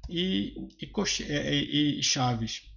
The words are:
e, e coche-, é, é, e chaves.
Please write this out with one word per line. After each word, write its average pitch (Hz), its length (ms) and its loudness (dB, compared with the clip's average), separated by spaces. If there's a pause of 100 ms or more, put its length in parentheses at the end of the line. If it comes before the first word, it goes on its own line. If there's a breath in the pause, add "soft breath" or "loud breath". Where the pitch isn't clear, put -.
e, 190 460 0 (260)
e - 80 -8
coche-, - 340 0
é, 147 320 0
é, - 0 -
e 143 480 2
chaves. 123 600 0 (140)